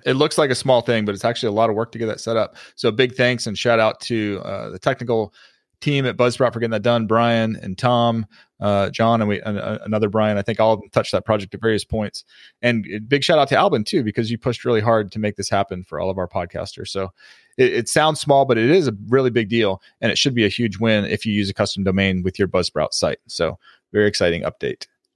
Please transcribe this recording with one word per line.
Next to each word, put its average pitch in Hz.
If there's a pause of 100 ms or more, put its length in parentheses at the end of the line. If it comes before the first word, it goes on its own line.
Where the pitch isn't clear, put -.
it 131
looks 135
like 151
a 123
small 127
thing, 113
but 101
it's 98
actually 120
a -
lot 113
of 104
work 113
to 113
get 113
that -
set 117
up. - (200)
So 120
big 120
thanks 123
and 104
shout 117
out 110
to, 104
uh, 104
the 92
technical 117 (440)
team 139
at 98
Buzzsprout 123
for 117
getting 113
that 107
done, 117
Brian 113
and -
Tom, 117 (340)
uh, 101
John, 113
and 104
we, 101
and, 104
uh, 110
another 107
Brian. 107
I -
think 107
all 110
of 110
them -
touched -
that 92
project 104
at -
various 110
points. - (400)
And 117
a 101
big 131
shout 165
out 139
to 139
Albin 143
too, 151
because 110
you 117
pushed -
really 113
hard 110
to 107
make 104
this -
happen 98
for -
all 92
of 95
our 90
podcasters. 87
So 95 (460)
it, 127
it 113
sounds 156
small, 139
but 120
it 117
is 170
a 107 (120)
really 131
big 113
deal, 104 (220)
and 113
it -
should 135
be 117
a 98
huge 104
win 110
if -
you 110
use 101
a -
custom 101
domain 95
with 92
your 98
Buzzsprout 87
site. -
So - (340)
very 104
exciting 87
update - (280)